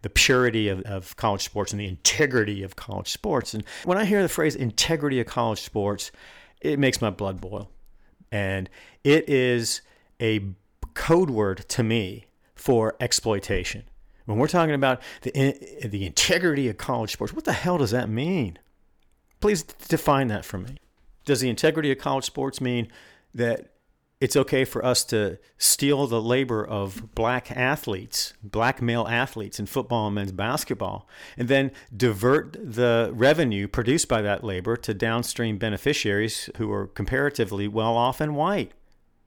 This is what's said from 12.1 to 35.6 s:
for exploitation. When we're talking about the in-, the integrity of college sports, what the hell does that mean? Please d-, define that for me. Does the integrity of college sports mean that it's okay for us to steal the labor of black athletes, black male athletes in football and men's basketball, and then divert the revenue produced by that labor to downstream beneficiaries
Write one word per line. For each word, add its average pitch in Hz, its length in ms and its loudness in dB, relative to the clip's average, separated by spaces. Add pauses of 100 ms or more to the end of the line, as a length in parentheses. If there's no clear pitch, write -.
for 110 460 2
exploitation. 104 840 -2 (440)
When 107 120 0
we're 139 80 4
talking 160 280 2
about 135 280 2 (200)
the 127 140 -6
in-, 135 540 0
the 98 160 -4
integrity 156 640 2
of 107 100 -4
college 117 340 -2
sports, - 200 -6
what 311 120 -10
the - 80 0
hell 180 260 0
does 117 120 2
that 120 180 0
mean? 123 520 -2 (800)
Please 208 240 2
d-, - 100 -20 (140)
define 139 400 2
that 107 160 -4
for 98 140 -8
me. 120 180 -10 (480)
Does 135 160 2
the 127 100 0
integrity 151 400 2
of 135 80 -2
college 135 280 -2
sports 135 340 -6
mean 123 280 -2 (460)
that 117 360 -2 (500)
it's 135 160 2
okay 131 280 4
for - 180 -4
us 123 220 2
to 104 340 -2 (200)
steal 143 480 2
the 113 160 0
labor 120 420 0
of 101 500 -8
black 120 360 -2
athletes, 123 840 -2 (100)
black 110 380 0
male 117 260 0
athletes 117 520 -2
in 104 80 -6
football 113 400 -2
and 101 80 -2
men's 98 180 -4
basketball, 98 760 -4 (300)
and 123 120 -2
then 135 240 4 (220)
divert 120 640 2
the 117 540 2
revenue 120 560 2
produced 127 400 0
by 113 140 2
that 101 200 -2
labor 101 360 -4
to 113 160 -6
downstream 113 640 -2
beneficiaries 107 1000 -2